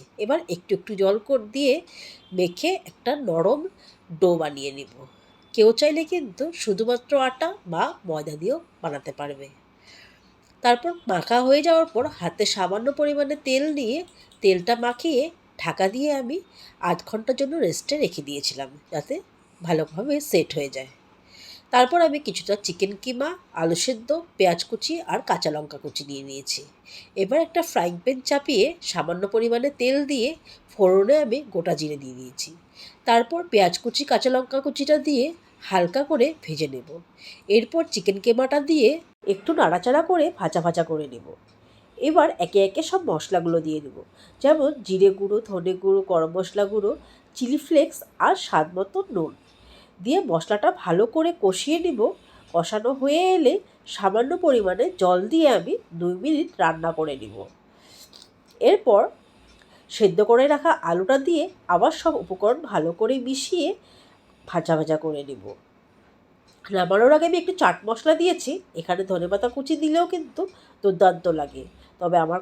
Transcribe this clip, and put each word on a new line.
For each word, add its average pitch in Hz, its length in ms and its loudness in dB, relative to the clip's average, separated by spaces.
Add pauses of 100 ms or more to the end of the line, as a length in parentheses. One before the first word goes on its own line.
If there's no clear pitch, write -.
(180)
এবার 226 200 -2 (100)
একটু 175 260 -8
একটু 180 200 -6
জল 196 240 2
কর-, 220 340 -2
দিয়ে 269 220 2 (580)
মেখে 180 380 -2 (200)
একটা - 260 -6
নরম 208 440 0 (500)
ডো 175 260 2
বানিয়ে 143 360 -6
নিব। 139 220 -16 (600)
কেউ 220 180 6
চাইলে 302 320 0
কিন্তু 285 480 -6
শুধুমাত্র 226 680 -4
আটা 262 300 -2 (180)
বা 175 180 -2 (220)
ময়দা 156 300 -8
দিয়েও 208 220 -4 (240)
বানাতে 147 300 -8
পারবে। 139 340 -12 (1160)
তারপর 240 280 2 (180)
মাখা 196 320 0
হয়ে 269 220 4
যাওয়ার 320 240 4
পর 240 200 -4
হাতে 180 400 -6
সামান্য 196 460 -2
পরিমাণে 294 520 -2
তেল 269 280 0
নিয়ে 277 260 -4 (440)
তেলটা 185 340 2
মাখিয়ে 240 460 -2 (360)
ঢাকা 170 300 -2
দিয়ে 254 240 -2
আমি 269 240 -6 (440)
আধ 175 260 -2
ঘন্টার 226 300 -4
জন্য 277 200 -4
রেস্টে 233 400 -2
রেখে 247 260 -4
দিয়েছিলাম, 139 480 -8 (200)
যাতে 160 240 -8 (460)
ভালোভাবে 170 600 -2
সেট 180 340 0
হয়ে 143 220 -6
যায়। 131 140 -12 (800)
তারপর 254 300 4
আমি 302 180 4
কিছুটা 202 440 -4
চিকেন 196 300 -4 (100)
কিমা, 254 260 -4 (260)
আলু 165 200 0
সেদ্ধ, 226 360 -4 (260)
পেঁয়াজ 185 280 2
কুচি - 360 -6
আর 180 280 -4
কাঁচা 170 220 -2
লঙ্কা 151 280 -8
কুচি 147 260 -10
নিয়ে 143 180 -12
নিয়েছি। 135 400 -10 (540)
এবার 196 240 0
একটা 330 220 -2
ফ্রাইং 175 320 -2 (100)
প্যান 262 160 -2
চাপিয়ে 277 460 0 (160)
সামান্য 175 460 -4
পরিমাণে 233 420 0
তেল 262 260 0 (100)
দিয়ে 262 220 -2 (420)
ফোড়নে 196 460 4
আমি 269 220 0 (120)
গোটা 175 240 -2
জিরে 151 220 -6
দিয়ে 131 240 -14
দিয়েছি। 127 300 -14 (540)
তারপর 233 360 2 (100)
পেঁয়াজ 185 280 4
কুচি, - 260 -4
কাঁচা 254 260 0
লঙ্কা 262 300 -2
কুচিটা 285 380 0
দিয়ে 285 260 0 (380)
হালকা 180 420 0
করে 247 220 2 (160)
ভেজে 156 260 -6
নেব। 131 200 -14 (600)
এরপর 233 420 4
চিকেন - 280 0
কিমাটা 254 420 2
দিয়ে 285 280 4 (380)
একটু 196 260 -2
নাড়াচাড়া 247 500 2
করে 330 240 2 (100)
ভাজা 175 240 -2
ভাজা 165 240 0
করে 156 280 -4
নেব। 117 140 -18 (720)
এবার 311 300 4 (100)
একে 175 260 0
একে 196 180 0
সব 370 180 -4 (100)
মশলাগুলো 170 500 0
দিয়ে 156 200 -4
দেব, 143 160 -16 (460)
যেমন 294 280 4 (160)
জিরে 190 240 6
গুঁড়ো, 196 300 -2
ধনে 185 320 -4 (100)
গুঁড়ো, 196 200 4
গরম 165 320 0
মশলা 185 300 -2
গুঁড়ো, 202 280 -2 (440)
চিলি 262 220 -2
ফ্লেক্স 311 400 2 (200)
আর 262 180 4
স্বাদ 156 380 0
মতো 196 240 -6 (120)
নুন 170 220 -4 (680)
দিয়ে 247 180 0 (120)
মশলাটা 202 380 0 (100)
ভালো 180 280 2
করে 320 240 0 (100)
কষিয়ে 214 380 0
নিব। 320 220 -2 (540)
কষানো 214 380 -2
হয়ে 277 300 0 (140)
এলে 302 180 4 (320)
সামান্য 214 500 0
পরিমাণে 233 480 2 (140)
জল 180 200 4 (100)
দিয়ে 320 200 4
আমি 208 240 2 (280)
দুই 175 140 0
মিনিট 269 340 -2 (100)
রান্না 165 340 0
করে 156 240 -4
নিব। 110 200 -16 (1200)
এরপর 240 420 6 (880)
সেদ্ধ 185 280 2 (120)
করে 240 180 6
রাখা 294 220 2 (120)
আলুটা 262 360 2
দিয়ে 311 260 0 (240)
আবার 202 240 4
সব 320 240 0
উপকরণ 202 460 0
ভালো 185 300 -2
করে 220 260 0
মিশিয়ে 269 500 -4 (760)
ভাজা 165 320 -2
ভাজা 156 200 0
করে 151 260 -6
নিব। 135 220 -14 (1200)
নামানোর 196 480 4
আগে 311 140 6
আমি 349 120 2
একটু 349 140 -2
চাট 185 320 2
মশলা 226 300 0
দিয়েছি, 330 380 0 (220)
এখানে 175 300 -4
ধনেপাতা 190 440 -2
কুচি 277 280 -4
দিলেও 311 300 0
কিন্তু 330 360 -8 (420)
দুর্দান্ত 180 440 2
লাগে, 143 360 -4 (340)
তবে 175 200 0
আমার 165 240 0